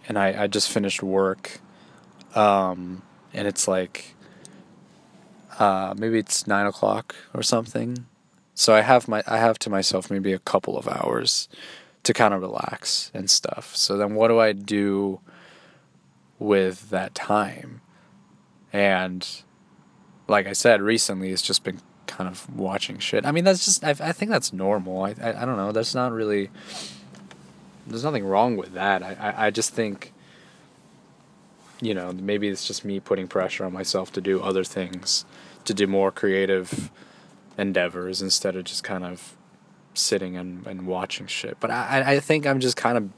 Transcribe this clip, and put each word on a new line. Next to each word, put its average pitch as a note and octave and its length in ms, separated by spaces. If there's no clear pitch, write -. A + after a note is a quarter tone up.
and A2 100
I, G2 260
I G2+ 40
just G2+ 240
finished G2+ 320
work, F#2+ 560
um, F#2 680
and G2+ 140
it's, - 200
like, F#2 480
uh, F#2+ 380
maybe A2+ 220
it's - 280
nine G2+ 200
o'clock G#2 480
or - 100
something, A#2+ 640
so - 200
I G#2+ 80
have B2 280
my, G#2+ 180
I A2+ 100
have A2+ 220
to - 100
myself F#2+ 400
maybe G2 220
a F#2+ 80
couple - 380
of B1 100
hours - 600
to A#2+ 100
kinda G#2 240
relax - 760
and G2 160
stuff. - 460
So - 220
then G#2 160
what A2 140
do A2+ 120
I A2 140
do G2+ 680
with G2+ 540
that F#2 240
time? - 680
And F#2 560
like G#2 200
I G2+ 60
said, A2 280
recently G2 500
it's F2+ 100
just - 220
been F#2 180
kind F#2 240
of G#2 260
watching G2 440
shit. A2 260
I C#3+ 60
mean, E3+ 120
that's F#3+ 220
just, - 180
I, D3+ 60
I D3+ 220
think G#3+ 200
that's - 220
normal. F#2+ 500
I, G#2 180
I, A2+ 200
I A#2+ 40
don't B2+ 120
know. G2+ 140
That's A2 240
not B2+ 160
really, G#2 400
there's A2+ 160
nothing C#3 220
wrong G#2 320
with F#2+ 160
that. F#2+ 300
I, F#2+ 100
I, G#2 340
I - 20
just A2 240
think, G#2+ 400
you A2+ 120
know, F2+ 200
maybe G2+ 340
it's F#2+ 200
just - 180
me G2 140
putting F#2+ 280
pressure F#2 380
on F2+ 80
myself F#2 400
to G2 80
do F#2+ 200
other F#2+ 220
things, F#2 640
to A2+ 80
do G2+ 140
more G2 240
creative F#2+ 800
endeavors F#2 640
instead F#2 340
of F#2 80
just - 200
kind F#2 200
of F2+ 320
sitting F#2 420
and, F2+ 320
and F#2 200
watching F#2 400
shit. - 320
But - 120
I, C3 300
I, C3+ 120
I C#3 60
think D3 260
I'm C3+ 140
just B2+ 180
kind A#2+ 200
of G2+ 200